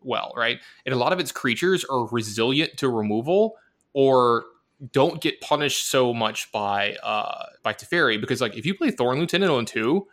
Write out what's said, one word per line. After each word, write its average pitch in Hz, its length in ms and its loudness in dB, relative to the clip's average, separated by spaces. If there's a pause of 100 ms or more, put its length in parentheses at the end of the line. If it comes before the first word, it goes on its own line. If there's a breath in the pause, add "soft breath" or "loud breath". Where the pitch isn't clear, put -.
well, 120 360 -4
right? 120 220 -2 (260 loud breath)
And 131 80 -4
a 131 40 0
lot 123 140 2
of 180 80 0
its 147 120 -6
creatures 175 540 0
are 127 220 -2
resilient 117 680 -2
to 139 100 0
removal 123 680 0 (380 soft breath)
or 127 520 4 (480)
don't 156 260 2
get - 220 -4
punished 147 460 -2
so 127 260 2
much 110 400 -4
by, 101 400 -2 (100)
uh, - 440 -6 (160)
by 110 100 -2
Teferi, 123 480 0
because, 120 180 -2
like, 117 160 -2
if 113 100 -8
you 190 100 -2
play 302 160 0
Thorn 127 280 0
Lieutenant 180 320 0
on 120 140 0
two 127 480 0